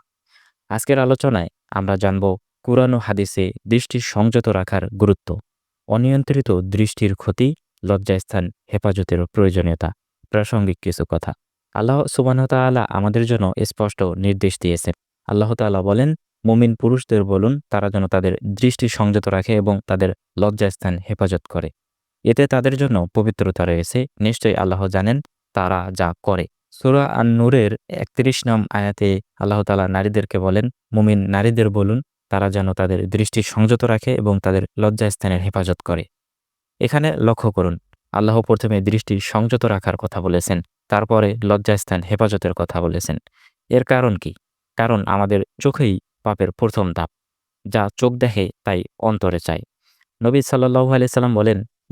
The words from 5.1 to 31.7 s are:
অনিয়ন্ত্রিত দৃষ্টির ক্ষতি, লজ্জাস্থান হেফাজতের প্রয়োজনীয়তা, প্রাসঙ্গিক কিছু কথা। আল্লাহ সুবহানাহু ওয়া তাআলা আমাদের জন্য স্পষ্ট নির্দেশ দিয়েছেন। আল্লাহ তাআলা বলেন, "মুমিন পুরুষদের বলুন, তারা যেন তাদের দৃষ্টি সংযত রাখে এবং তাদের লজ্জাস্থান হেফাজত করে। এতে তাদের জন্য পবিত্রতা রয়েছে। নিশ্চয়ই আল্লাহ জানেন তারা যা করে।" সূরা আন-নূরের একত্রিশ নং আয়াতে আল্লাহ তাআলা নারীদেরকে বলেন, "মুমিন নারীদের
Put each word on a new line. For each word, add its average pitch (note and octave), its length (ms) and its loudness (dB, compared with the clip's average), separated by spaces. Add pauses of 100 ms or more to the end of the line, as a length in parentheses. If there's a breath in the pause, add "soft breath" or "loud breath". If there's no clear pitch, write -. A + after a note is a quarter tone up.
অনিয়ন্ত্রিত B2+ 720 0
দৃষ্টির G2+ 540 0
ক্ষতি, B2+ 400 0 (300)
লজ্জাস্থান F#2+ 680 -2 (240)
হেফাজতের F#2 520 0
প্রয়োজনীয়তা, F2 680 0 (380)
প্রাসঙ্গিক G#2 520 0
কিছু F2 260 -2
কথা। - 240 -4 (420)
আল্লাহ B2+ 320 0
সুবহানাহু C3 340 0
ওয়া C3 60 2
তাআলা B2+ 420 2
আমাদের G#2 380 0
জন্য G#2+ 260 2 (120)
স্পষ্ট - 380 -4
নির্দেশ F#2+ 580 0
দিয়েছেন। F2 320 -2 (340)
আল্লাহ G#2+ 280 0
তাআলা G#2 280 0
বলেন, A#2 320 2 (320)
"মুমিন A#2 280 4
পুরুষদের A#2 500 0
বলুন, G2+ 360 0 (100)
তারা G2+ 200 -2
যেন G2 160 -2
তাদের F#2 380 0
দৃষ্টি A#2 440 0
সংযত G#2 400 0
রাখে G2 260 0
এবং G2+ 320 0
তাদের F#2+ 260 0 (260)
লজ্জাস্থান G2+ 600 0 (120)
হেফাজত F#2 300 -2 (100)
করে। E2 200 -6 (540)
এতে A#2 220 4
তাদের C3 300 0
জন্য B2 380 0
পবিত্রতা G2+ 520 0
রয়েছে। F2 400 -2 (140)
নিশ্চয়ই G#2+ 360 0
আল্লাহ F#2+ 320 -2
জানেন G2+ 320 0 (320)
তারা F#2 400 -2
যা F2 300 -2
করে।" F#2 240 -2 (260)
সূরা C#3 340 0
আন-নূরের A#2 720 2 (120)
একত্রিশ - 580 -2
নং A2 240 2
আয়াতে G2+ 500 0 (200)
আল্লাহ G2+ 220 0
তাআলা G2 260 2
নারীদেরকে G2 500 -2
বলেন, F#2+ 300 0 (240)
"মুমিন G#2+ 260 4
নারীদের G#2 520 2